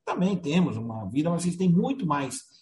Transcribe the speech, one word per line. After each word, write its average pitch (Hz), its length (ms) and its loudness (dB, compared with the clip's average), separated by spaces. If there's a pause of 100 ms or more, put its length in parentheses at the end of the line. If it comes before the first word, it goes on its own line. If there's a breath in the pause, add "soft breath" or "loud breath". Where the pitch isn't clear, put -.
também 196 320 0
temos 147 400 0
uma 113 320 -6
vida, 151 220 0
mas 175 120 0
vocês 175 140 0
têm 185 140 2
muito 240 360 2
mais 143 560 -4